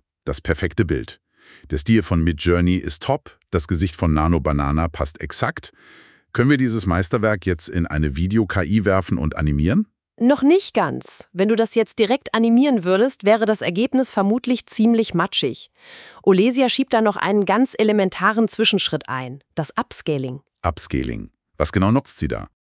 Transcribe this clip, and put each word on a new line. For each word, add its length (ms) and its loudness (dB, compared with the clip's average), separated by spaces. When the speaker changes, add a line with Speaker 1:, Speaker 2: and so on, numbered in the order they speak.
Speaker 1:
Das 160 -6
perfekte 440 -2
Bild. 340 -6
Der 80 -4
Stil 240 2
von 220 0
Midjourney 540 2
ist 260 -6
top, 340 -6
das 160 -2
Gesicht 280 -2
von 200 2
Nano 240 2
Banana 480 -2
passt 340 -6
exakt. 520 -6
Können 180 2
wir 80 4
dieses 300 0
Meisterwerk 580 0
jetzt 240 -2
in 160 -2
eine 300 -2
Video-K 480 0
I 200 0
werfen 360 0
und 180 -4
animieren? 480 0
Speaker 2:
Noch 160 4
nicht 320 2
ganz. 600 -4
Wenn 160 0
du 80 2
das 180 0
jetzt 240 0
direkt 340 0
animieren 520 4
würdest, 400 0
wäre 200 4
das 160 0
Ergebnis 480 0
vermutlich 580 0
ziemlich 460 2
matschig. 560 -4
Olesia 460 4
schiebt 240 -2
da 80 4
noch 160 0
einen 280 0
ganz 320 2
elementaren 720 2
Zwischenschritt 600 -2
ein, 340 -10
das 240 -4
Upscaling. 640 -4
Speaker 1:
Upscaling. 720 -2
Was 160 0
genau 180 4
nutzt 280 -2
sie 100 -2
da? 180 -8